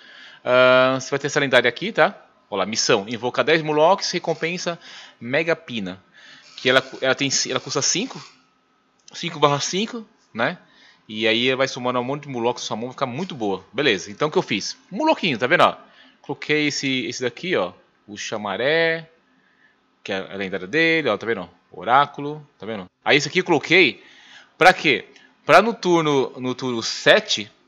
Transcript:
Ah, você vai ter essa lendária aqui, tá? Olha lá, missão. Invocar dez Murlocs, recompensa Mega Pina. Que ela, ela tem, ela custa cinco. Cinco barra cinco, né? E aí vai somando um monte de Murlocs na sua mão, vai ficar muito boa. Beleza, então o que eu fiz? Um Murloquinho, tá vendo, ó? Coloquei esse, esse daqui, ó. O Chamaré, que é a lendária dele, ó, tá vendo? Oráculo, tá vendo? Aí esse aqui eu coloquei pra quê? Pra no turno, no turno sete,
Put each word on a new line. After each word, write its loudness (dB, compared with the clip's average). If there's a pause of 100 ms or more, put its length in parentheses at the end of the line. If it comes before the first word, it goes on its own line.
(420)
Ah, 6
você -10
vai -2
ter -4
essa 0
lendária 4
aqui, -4
tá? 2 (300)
Olha -4
lá, 0
missão. 0
Invocar -2
dez 2
Murlocs, 2
recompensa -6 (420)
Mega -2
Pina. -8 (540)
Que 0
ela, 6 (200)
ela 2
tem, -2 (220)
ela -2
custa -6
cinco. -4 (880)
Cinco -10
barra 2
cinco, -6 (260)
né? -2 (500)
E -2
aí 2
vai 0
somando -4
um -6
monte -6
de -16
Murlocs -4
na -10
sua -6
mão, -8
vai -12
ficar -4
muito -8
boa. -4
Beleza, 0
então -2
o -2
que 0
eu 2
fiz? -6 (160)
Um -12
Murloquinho, 0
tá 0
vendo, 2
ó? 4 (460)
Coloquei -2
esse, -4
esse -8
daqui, -4
ó. -2 (340)
O -14
Chamaré, -4 (920)
que -12
é -6
a -14
lendária -8
dele, 0
ó, 0
tá -10
vendo? -6 (220)
Oráculo, -2 (100)
tá -16
vendo? -10 (180)
Aí 4
esse -2
aqui -2
eu -6
coloquei 2 (540)
pra 8
quê? 0 (380)
Pra 10
no 0
turno, 2
no -4
turno -4
sete, 2 (160)